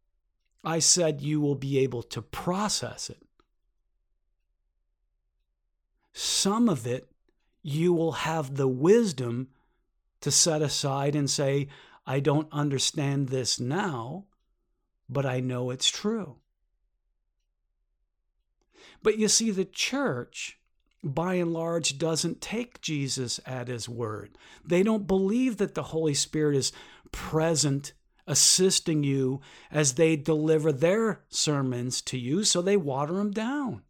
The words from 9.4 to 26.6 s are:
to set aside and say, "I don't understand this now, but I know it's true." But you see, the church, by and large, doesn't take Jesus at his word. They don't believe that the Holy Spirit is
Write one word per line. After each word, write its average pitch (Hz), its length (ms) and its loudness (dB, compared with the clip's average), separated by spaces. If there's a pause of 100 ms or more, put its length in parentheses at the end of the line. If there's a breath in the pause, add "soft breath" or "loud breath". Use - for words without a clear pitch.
to 147 100 -2
set 156 320 2
aside 143 540 -2
and 143 120 0
say, 143 400 0 (380 loud breath)
"I 135 140 0
don't 151 320 2
understand 139 760 0
this 127 300 -2
now, 143 680 -4 (840)
but 135 160 -2
I 127 160 -2
know 127 300 -2
it's 131 180 0
true." 208 500 -2 (2750 loud breath)
But 220 160 2
you 214 100 4
see, 226 220 2
the 190 140 -2
church, - 960 -4 (420)
by 165 320 -2
and 170 180 0
large, 165 460 -2
doesn't 165 420 -2
take - 400 -8
Jesus 135 640 -4
at 127 220 -8
his 120 220 -8
word. 107 500 -8 (260 loud breath)
They 175 200 2
don't 214 240 0
believe 196 480 2
that 196 180 -2
the 151 100 -6
Holy 160 300 0
Spirit 147 420 2
is 131 160 0 (380 loud breath)